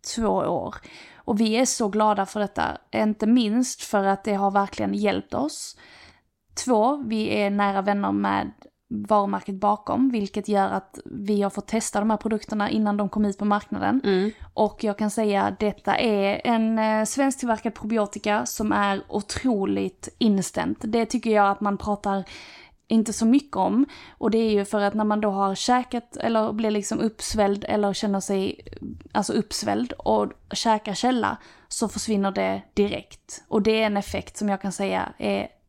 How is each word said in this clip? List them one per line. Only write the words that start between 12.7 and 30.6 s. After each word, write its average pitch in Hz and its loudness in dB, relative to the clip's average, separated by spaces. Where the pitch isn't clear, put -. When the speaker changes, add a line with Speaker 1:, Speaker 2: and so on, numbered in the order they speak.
Speaker 1:
innan 208 2
de 202 0
kom 214 0
ut 202 -2
på 208 -4
marknaden. 208 0
Speaker 2:
Mm. 196 2
Speaker 1:
Och 214 0
jag 202 -2
kan 214 0
säga 202 0
att 202 -2
detta 202 0
är 202 0
en, 226 0
eh, 220 2
svensktillverkad 240 -2
probiotika 214 -2
som 214 -2
är 202 2
otroligt 196 -2
instant. 214 0
Det 226 0
tycker 226 -2
jag 208 6
att 202 -2
man 202 0
pratar 202 -2
inte 220 2
så 226 0
mycket 262 4
om. 196 2
Och 226 0
det 226 4
är 226 4
ju 202 4
för 208 0
att 202 2
när 214 0
man 214 2
då 208 2
har 196 0
käkat 247 -2
eller 226 0
blir 214 0
liksom 214 -2
uppsvälld 208 0
eller 208 0
känner 196 0
sig, 196 -2
alltså, 214 0
uppsvälld 214 -2
och 214 0
käkar 214 0